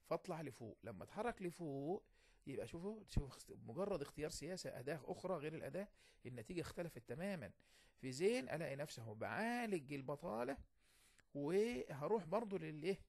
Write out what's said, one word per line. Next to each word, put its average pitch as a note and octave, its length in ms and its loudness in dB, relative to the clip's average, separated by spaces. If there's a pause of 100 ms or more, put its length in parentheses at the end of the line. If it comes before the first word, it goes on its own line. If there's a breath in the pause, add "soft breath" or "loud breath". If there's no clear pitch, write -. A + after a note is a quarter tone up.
فأطلع E3 360 -2
لفوق. A#2+ 420 -8
لما F#2+ 200 -8
أتحرك A3+ 380 -4
لفوق E3 640 -2 (440 soft breath)
يبقى A#2 200 -2
شوفوا، G3+ 400 -6
شوفوا C#3 200 4
اخت-، - 240 -14
مجرد C#3 500 -2
اختيار D3 280 -2
سياسة E3 500 -4
أداة C3+ 240 -2
أخرى F3+ 340 0
غير D#3 180 -2
الأداة E3 320 -2 (380 loud breath)
النتيجة B2+ 360 -2
اختلفت E3+ 480 -4
تمامًا. D#3 420 0 (460 loud breath)
في C3 140 -2
زين A3+ 380 6
ألاقي C#3+ 260 2
نفسي C#3 260 -4
أهو G#2+ 140 -6
بعالج E3 800 2
البطالة، F3+ 640 0 (760 loud breath)
وهروح F3+ 920 4
برضو G3 320 2
للإيه؟ D#3 520 0